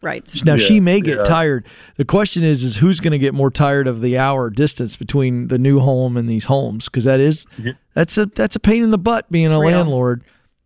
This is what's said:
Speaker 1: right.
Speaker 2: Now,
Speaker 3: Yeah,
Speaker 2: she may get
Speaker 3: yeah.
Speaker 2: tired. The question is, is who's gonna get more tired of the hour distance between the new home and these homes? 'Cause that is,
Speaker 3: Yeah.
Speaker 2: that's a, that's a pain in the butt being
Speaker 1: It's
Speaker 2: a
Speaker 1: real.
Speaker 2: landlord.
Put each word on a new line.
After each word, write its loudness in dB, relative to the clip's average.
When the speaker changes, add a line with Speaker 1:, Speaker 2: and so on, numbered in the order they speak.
Speaker 1:
right. -10
Speaker 2:
Now, 4
Speaker 3:
Yeah, 2
Speaker 2:
she 4
may 2
get -2
Speaker 3:
yeah. 0
Speaker 2:
tired. 0
The -2
question 0
is, 2
is -4
who's 4
gonna 0
get 0
more 2
tired 0
of -4
the 0
hour -2
distance -2
between -2
the -2
new 4
home 0
and -2
these -2
homes? -4
'Cause -4
that 2
is, 0
Speaker 3:
Yeah. -8
Speaker 2:
that's 0
a, 0
that's -4
a -8
pain 2
in 2
the 0
butt -2
being 2
Speaker 1:
It's 2
Speaker 2:
a 2
Speaker 1:
real. 2
Speaker 2:
landlord. 0